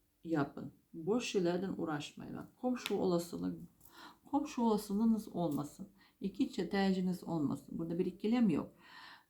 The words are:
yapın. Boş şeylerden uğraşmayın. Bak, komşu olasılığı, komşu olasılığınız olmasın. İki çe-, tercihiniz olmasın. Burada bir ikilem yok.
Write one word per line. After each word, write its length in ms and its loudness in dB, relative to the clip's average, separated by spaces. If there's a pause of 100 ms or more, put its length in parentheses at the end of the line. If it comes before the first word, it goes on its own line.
(240)
yapın. 500 -2 (200)
Boş 380 0
şeylerden 460 2
uğraşmayın. 600 -6
Bak, 200 -16
komşu 380 0
olasılığı, 640 0 (720)
komşu 300 -2
olasılığınız 680 2
olmasın. 600 -4 (320)
İki 300 -2
çe-, 180 -4
tercihiniz 540 2
olmasın. 540 -2
Burada 220 -2
bir 60 2
ikilem 440 2
yok. 260 0 (540)